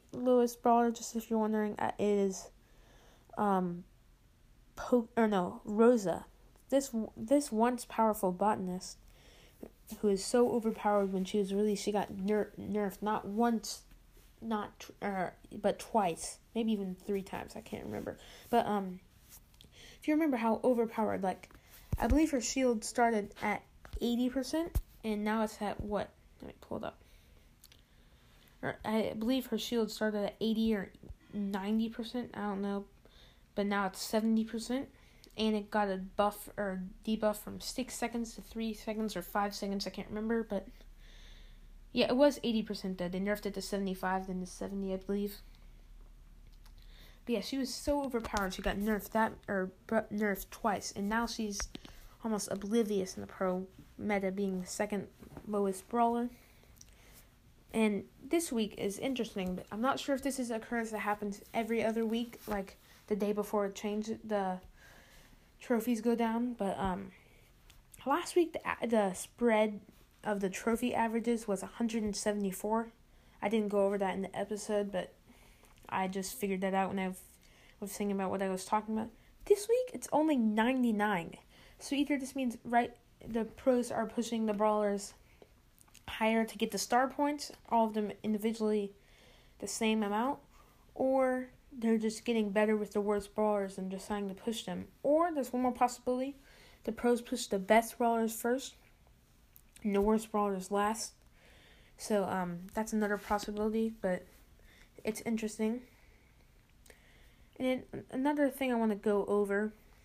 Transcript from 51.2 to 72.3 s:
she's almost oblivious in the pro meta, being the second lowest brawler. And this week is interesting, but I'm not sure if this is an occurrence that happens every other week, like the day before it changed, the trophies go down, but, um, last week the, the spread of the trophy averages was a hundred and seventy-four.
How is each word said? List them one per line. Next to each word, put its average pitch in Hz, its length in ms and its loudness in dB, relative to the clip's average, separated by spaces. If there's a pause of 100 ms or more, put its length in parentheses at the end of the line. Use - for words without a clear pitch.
she's 214 340 -4 (600)
almost 214 280 -2
oblivious 202 640 0
in 202 80 -10
the 202 40 -8
pro 185 400 -2 (300)
meta, 202 340 0
being 190 300 -2
the 180 60 -8
second 208 400 -4 (420)
lowest 202 400 -2
brawler. 233 400 2 (1400)
And 214 320 2 (220)
this 339 240 0
week 220 280 -2
is 196 200 -4
interesting, 208 560 -4
but 180 160 -8
I'm 208 100 -6
not 269 200 2
sure 285 140 -2
if 262 80 -2
this 269 180 -2
is 240 100 -4
an 226 60 -2
occurrence 226 340 -4
that 214 100 -6
happens 208 400 -4 (140)
every 226 300 0
other 226 200 0
week, 226 440 -2
like 196 300 -6 (280)
the 214 80 -2
day 208 180 2
before 208 340 0
it 196 80 -6
changed, 214 360 -4 (180)
the 190 300 0 (1000)
trophies 226 400 2
go 233 140 4
down, 233 400 2
but, 196 240 0
um, 190 340 -2 (920)
last 320 300 0
week 339 200 4
the, - 320 -4
the 214 260 2
spread 214 680 2 (440)
of 208 160 -2
the 196 100 2
trophy 233 440 0
averages 226 520 0
was 196 160 -2
a 196 40 -8
hundred 226 360 -2
and 208 140 -2
seventy-four. 208 720 0 (520)